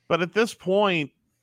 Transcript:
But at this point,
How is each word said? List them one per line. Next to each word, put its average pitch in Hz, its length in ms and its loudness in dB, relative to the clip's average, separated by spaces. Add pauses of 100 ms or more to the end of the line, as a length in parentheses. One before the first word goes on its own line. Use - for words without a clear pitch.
But 165 140 0
at 175 100 -6
this 214 220 0
point, 185 560 0 (320)